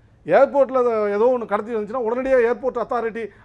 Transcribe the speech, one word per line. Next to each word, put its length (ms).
ஏர்போர்ட்ல 580
அதை 100
ஏதோ 160
ஒண்ணு 180
கடத்தி 240
வந்துச்சுன்னா 320
உடனடியா 300
ஏர்போர்ட் 340
அத்தாரிட்டி 400